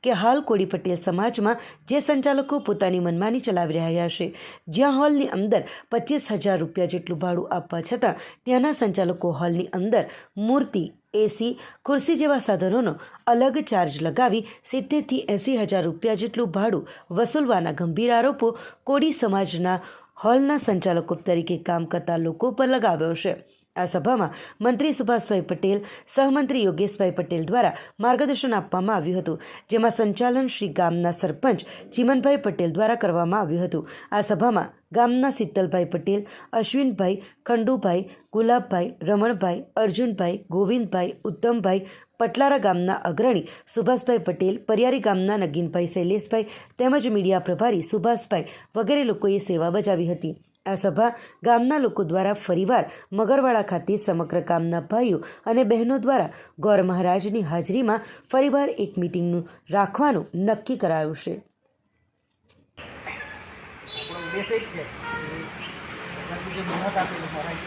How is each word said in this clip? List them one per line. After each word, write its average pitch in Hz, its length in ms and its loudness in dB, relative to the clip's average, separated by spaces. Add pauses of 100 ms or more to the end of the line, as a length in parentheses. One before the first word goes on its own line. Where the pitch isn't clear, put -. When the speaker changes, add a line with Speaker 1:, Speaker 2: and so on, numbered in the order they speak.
Speaker 1:
કે 247 180 2
હાલ 247 180 6 (100)
કોળી 190 240 2
પટેલ 175 340 -2
સમાજમાં 214 580 0 (240)
જે 277 160 2
સંચાલકો 277 640 2
પોતાની 185 400 0
મનમાની 208 400 0
ચલાવી 170 320 0
રહ્યા 165 380 0
છે, 170 100 -4 (480)
જ્યાં 269 240 4
હોલની 294 280 4 (120)
અંદર 202 240 2 (280)
પચીસ 233 380 -2 (160)
હજાર 196 160 2
રૂપિયા 175 320 -2
જેટલું 175 320 -6
ભાડું 180 320 -2
આપવા 170 320 -6
છતાં 240 340 0 (220)
ત્યાંના 254 340 2
સંચાલકો 180 640 0
હોલની 175 260 0 (140)
અંદર 214 240 2 (420)
મૂર્તિ, 240 380 0 (360)
એ 214 140 4
સી, 233 160 -4 (340)
ખુરશી 277 360 0
જેવા 285 260 4
સાધનોનો 190 460 2 (380)
અલગ 240 240 4 (140)
ચાર્જ 175 240 2 (140)
લગાવી 220 360 2 (280)
સિત્તેરથી 262 500 -2 (140)
એંસી 262 240 0
હજાર 190 300 0
રૂપિયા 190 340 -2
જેટલું 233 340 -2
ભાડું 202 320 0 (300)
વસૂલવાના 233 600 2
ગંભીર 208 380 2
આરોપો 233 380 2 (320)
કોળી 285 340 2
સમાજના 185 560 0 (460)
હોલના 277 420 4
સંચાલકો 170 640 0
તરીકે 170 420 0
કામ 165 240 -2
કરતા 170 320 -2
લોકો 208 320 -2
પર 262 180 4
લગાવ્યો 170 480 2
છે. - 160 -2 (360)
આ 180 160 -2
સભામાં 190 420 0 (320)
મંત્રી 254 280 2
સુભાષભાઈ 220 560 0
પટેલ, 196 300 0 (340)
સહમંત્રી 269 500 2
યોગેશભાઈ 190 540 0
પટેલ 165 320 -2
દ્વારા 233 280 2 (260)
માર્ગદર્શન 254 540 2
આપવામાં 190 400 0
આવ્યું 180 240 -2
હતું, 160 220 -4 (280)
જેમાં 226 260 4
સંચાલન 240 580 2
શ્રી 202 140 -4 (100)
ગામના 170 400 2
સરપંચ 180 440 0 (300)
ચીમનભાઈ 262 520 2
પટેલ 170 320 0
દ્વારા 220 260 2
કરવામાં 175 400 2
આવ્યું 175 240 -2
હતું. 170 180 -4 (300)
આ 208 140 2
સભામાં 208 440 0 (240)
ગામના 247 400 4
શીતલભાઈ 185 560 0
પટેલ, 196 320 -2 (340)
અશ્વિનભાઈ, 202 600 0 (260)
ખંડુભાઈ, 214 560 2 (300)
ગુલાબભાઈ, 226 580 2 (160)
રમણભાઈ, 202 560 0 (200)
અર્જુનભાઈ, 190 580 -2 (160)
ગોવિંદભાઈ, 196 580 0 (140)
ઉત્તમભાઈ, 190 580 0 (320)
પટલારા 247 480 2
ગામના 180 320 2 (140)
અગ્રણી 165 340 2 (280)
સુભાષભાઈ 233 520 2
પટેલ, 185 400 0
પરિયારી 233 400 2
ગામના 196 380 2
નગીનભાઈ, 170 500 -2
શૈલેષભાઈ 208 560 0 (260)
તેમજ 254 380 2
મીડિયા 185 340 2
પ્રભારી 185 440 0
સુભાષભાઈ 214 580 0 (240)
વગેરે 277 380 2
લોકોએ 196 260 0 (100)
સેવા 170 300 0
બજાવી 175 340 0
હતી. 170 220 -6 (340)
આ 196 120 -2
સભા 202 300 2 (340)
ગામના 240 380 4
લોકો 214 260 0
દ્વારા 190 360 0
ફરીવાર 190 400 2 (320)
મગરવાડા 226 520 2
ખાતે 185 280 -2
સમગ્ર 170 520 0
ગામના 170 320 0 (100)
ભાઈઓ 214 280 2 (320)
અને 247 180 4
બહેનો 240 340 2
દ્વારા 247 300 2 (320)
ગોર 202 240 6
મહારાજની 185 600 0
હાજરીમાં 214 540 0 (260)
ફરીવાર 277 380 2 (140)
એક 196 80 -6 (100)
મીટિંગનું 175 480 -2 (260)
રાખવાનું 202 520 2 (200)
નક્કી 220 360 -2
કરાયું 160 400 -2
છે. 175 100 -6 (2500)
Speaker 2:
આપણો 170 300 -8
ઉદ્દેશ 190 320 -6
એ - 20 0
જ - 20 -4 (120)
છે 160 100 -8
કે 160 520 -10 (920)
ભગવાનનું 180 280 -10
જે 190 140 -6
મુહૂર્ત 185 320 -4
આપેલું 170 320 -6
મહારાજ 160 340 -8